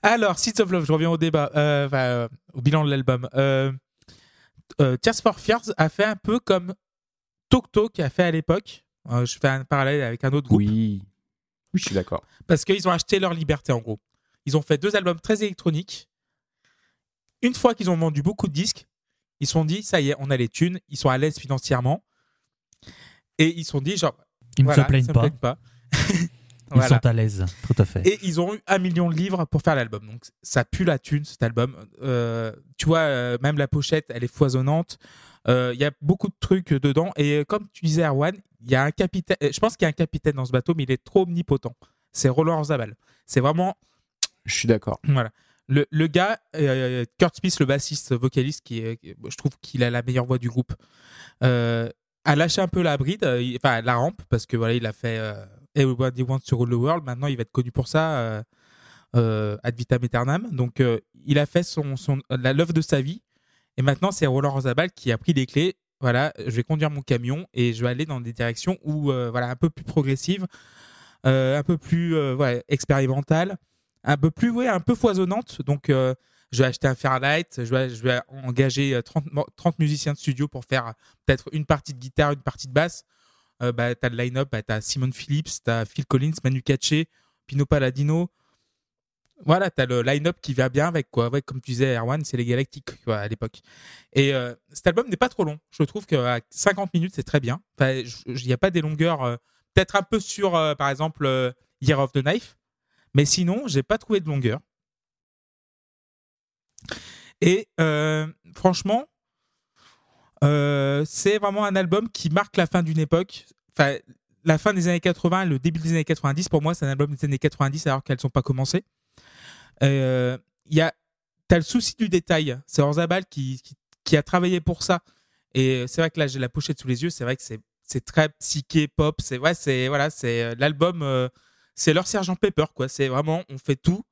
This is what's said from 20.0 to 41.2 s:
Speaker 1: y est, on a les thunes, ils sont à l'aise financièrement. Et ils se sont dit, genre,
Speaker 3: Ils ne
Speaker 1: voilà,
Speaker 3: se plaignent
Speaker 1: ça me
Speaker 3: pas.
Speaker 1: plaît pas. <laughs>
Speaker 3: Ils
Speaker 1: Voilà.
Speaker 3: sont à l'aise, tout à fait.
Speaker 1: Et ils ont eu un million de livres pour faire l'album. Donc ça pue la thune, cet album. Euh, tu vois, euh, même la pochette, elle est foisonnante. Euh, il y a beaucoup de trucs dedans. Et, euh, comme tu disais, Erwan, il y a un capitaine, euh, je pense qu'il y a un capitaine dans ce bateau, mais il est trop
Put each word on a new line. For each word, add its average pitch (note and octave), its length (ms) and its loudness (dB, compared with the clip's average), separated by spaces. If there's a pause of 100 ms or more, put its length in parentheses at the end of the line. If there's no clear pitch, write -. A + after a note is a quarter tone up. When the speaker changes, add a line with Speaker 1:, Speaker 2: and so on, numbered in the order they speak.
Speaker 1:
y C#3 100 2
est, C#3 80 -2
on C#3 120 -6
a C3+ 60 2
les A#2+ 120 0
thunes, F3+ 400 0
ils C#3+ 80 -12
sont C#3 140 2
à B2+ 80 2
l'aise D3 200 0
financièrement. C3 640 -2 (1400)
Et E3 180 4
ils E3 80 -8
se - 80 -8
sont C#3+ 80 0
dit, E3+ 160 -4
genre, D#3+ 200 -2 (400)
Speaker 3:
Ils C#3 60 6
ne C3 40 8
Speaker 1:
voilà, C#3+ 160 8
Speaker 3:
se C3 60 2
plaignent C3+ 160 4
Speaker 1:
ça A#2+ 80 -2
me - 20 -2
Speaker 3:
pas. A#2+ 60 6
Speaker 1:
plaît B2 100 4 (100)
pas. B2+ 180 -2 (340)
<laughs> - 60 0 (760)
Speaker 3:
Ils - 20 6
Speaker 1:
Voilà. B2+ 120 6 (140)
Speaker 3:
sont - 40 2
à A#2+ 60 6
l'aise, G#2+ 320 0 (220)
tout B2+ 100 0
à G#2 80 6
fait. F#2+ 240 -2
Speaker 1:
Et G#3 140 2
ils E3+ 180 -2
ont F#3+ 140 -2
eu G#3+ 120 -12
un F#3+ 120 2
million F3 320 0
de D#3+ 40 -2
livres F3+ 300 -2
pour D3 160 0
faire D#3+ 140 2
l'album. A2 360 -4
Donc A2+ 120 -16 (200)
ça - 220 0
pue - 200 -4
la D#3 140 2
thune, D3 280 -4
cet - 160 -6
album. A#2 340 -2 (240)
Euh, A#2 500 -2 (280)
tu - 80 -2
vois, E3 140 4
euh, B2 420 0
même D3 160 0
la C#3 100 0
pochette, - 400 0
elle A#2+ 160 -6
est A#2+ 100 -6
foisonnante. C#3 600 0 (520)
Euh, B2 260 2
il B2 60 -8
y C#3+ 40 2
a D3 60 0 (100)
beaucoup F#3 280 2
de - 120 -8
trucs F#3 320 0
dedans. C#3+ 440 0
Et, D3 240 0
euh, C#3+ 40 -2
comme G#3 300 -4
tu - 100 -14
disais, D#3+ 200 2
Erwan, D3 300 0 (300)
il A#2+ 60 -6
y C3 40 4
a C3 100 2
un D3+ 60 0
capitaine, F#3 520 -2
euh, C#3+ 100 2
je - 80 -6
pense A3 160 0
qu'il - 80 2
y - 20 2
a D#3 40 2
un - 20 -6
capitaine D3+ 440 -2
dans C3 100 -2
ce B2 60 -4
bateau, B2+ 220 0
mais D3+ 100 -2
il B2+ 60 -6
est B2+ 140 -2
trop F#3+ 200 2